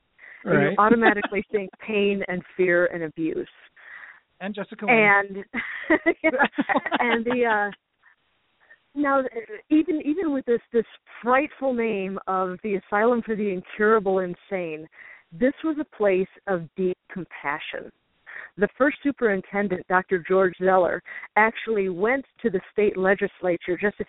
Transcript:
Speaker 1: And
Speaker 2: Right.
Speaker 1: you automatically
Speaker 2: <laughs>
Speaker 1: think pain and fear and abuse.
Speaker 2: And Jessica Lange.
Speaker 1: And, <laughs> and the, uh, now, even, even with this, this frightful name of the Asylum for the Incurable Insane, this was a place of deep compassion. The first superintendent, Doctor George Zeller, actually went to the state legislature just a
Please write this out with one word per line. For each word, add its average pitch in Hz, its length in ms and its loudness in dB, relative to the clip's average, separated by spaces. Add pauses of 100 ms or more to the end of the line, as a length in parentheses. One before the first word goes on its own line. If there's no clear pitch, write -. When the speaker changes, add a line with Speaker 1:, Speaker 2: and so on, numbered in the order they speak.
(440)
Speaker 1:
And 180 100 0
Speaker 2:
Right. 143 180 4
Speaker 1:
you 202 60 -4
automatically 208 680 2
Speaker 2:
<laughs> - 40 -12
Speaker 1:
think 196 280 -4
pain 202 480 -2
and 180 160 -6 (140)
fear 175 300 4
and 170 160 -6
abuse. 156 440 -6 (960)
Speaker 2:
And 196 120 -8
Jessica 208 320 -10
Lange. 226 120 4 (320)
Speaker 1:
And, 196 160 -10 (440)
<laughs> 320 440 2 (680)
and 233 260 0
the, 240 200 0
uh, 208 260 0 (1200)
now, 277 260 2 (480)
even, 311 360 2
even 302 280 0
with 269 120 -4
this, 233 160 2 (100)
this 233 140 2 (360)
frightful 262 520 0
name 202 540 -2
of 185 360 -2
the 202 120 -2
Asylum 226 460 0
for 220 140 -6
the 202 140 -2
Incurable 190 680 2
Insane, 175 680 -6 (440)
this 214 220 0 (100)
was 311 160 -2
a - 160 -10
place 190 320 2 (200)
of 180 160 -2 (120)
deep 185 220 -2 (140)
compassion. - 800 -10 (640)
The 202 100 2 (100)
first 285 260 2
superintendent, 202 840 -2
Doctor 185 400 0
George 190 340 2
Zeller, 185 400 2 (340)
actually 220 540 0
went 220 360 -2 (160)
to 233 80 0
the 185 100 -2 (140)
state 208 240 2
legislature 180 800 0
just 202 200 -2
a 202 100 -6